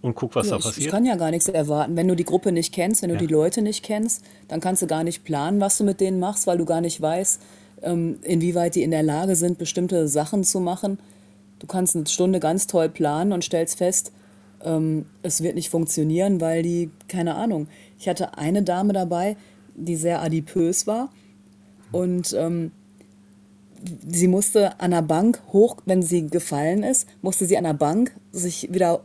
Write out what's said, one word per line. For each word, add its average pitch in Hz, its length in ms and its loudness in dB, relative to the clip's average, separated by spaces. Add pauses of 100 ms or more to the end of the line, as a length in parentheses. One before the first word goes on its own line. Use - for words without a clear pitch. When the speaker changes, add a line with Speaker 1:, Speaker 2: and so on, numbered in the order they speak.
Speaker 1:
und 123 140 -2
guck, 120 200 -6
was 131 120 2
Speaker 2:
Ja, 196 60 0
Speaker 1:
da 110 40 0
Speaker 2:
ich, 101 80 -2
Speaker 1:
passiert“? 107 220 -4
Speaker 2:
ich 160 40 -2
kann 214 140 2
ja 247 100 2
gar 165 160 0
nichts 170 160 0
erwarten. 151 480 0
Wenn 175 120 2
du 185 80 4
die 170 80 0
Gruppe 185 280 0
nicht 170 220 -2
kennst, 190 300 0
wenn 180 60 -2
du 170 60 0
Speaker 1:
Ja. 165 60 -2
Speaker 2:
die 170 60 0
Leute 156 340 2
nicht 208 220 -2
kennst, 220 400 -4 (240)
dann 160 120 -6
kannst 185 220 0
du 170 60 -2
gar 160 160 0
nicht 170 200 -4
planen, 160 380 0
was 196 160 2
du 214 60 0
mit 196 180 0
denen 190 180 0
machst, 196 280 -2
weil 175 100 2
du 170 80 0
gar 165 160 0
nicht 170 180 -4
weißt, 165 400 -2 (440)
ähm, 170 400 -2
inwieweit 170 520 2
die 180 60 2
in 156 100 0
der 156 120 2
Lage 160 320 0
sind, 170 240 0
bestimmte 175 480 -2
Sachen 151 360 0
zu 190 160 0
machen. 185 380 -2 (600)
Du - 80 -18
kannst 185 280 0
eine 156 120 -2
Stunde 185 320 2
ganz 165 260 0
toll 160 240 2
planen 160 420 0
und 175 120 0
stellst 170 340 -2
fest, - 340 0 (520)
ähm, 156 420 0 (160)
es 165 220 -2
wird 170 100 0
nicht 170 160 -4
funktionieren, 165 720 0
weil 165 220 0
die, 170 260 -2 (180)
keine 170 280 -2
Ahnung. 185 320 -2 (320)
Ich - 100 -4
hatte 175 280 -4
eine 175 260 0
Dame 185 300 0
dabei, 185 440 -2 (380)
die 165 200 -4
sehr 165 280 0
adipös 165 640 0
war 233 240 -2 (800)
und, 180 460 -2
ähm, 165 340 -2 (1400)
sie 170 200 2
musste 196 520 2
an 175 120 0
der 170 100 2
Bank 165 380 2 (140)
hoch, 220 320 6
wenn 185 160 4
sie 165 260 0
gefallen 165 560 0
ist, 262 240 0 (140)
musste 190 240 0
sie 180 120 4
an - 60 0
der 160 100 0
Bank 160 380 2 (200)
sich 180 420 -6
wieder 175 320 2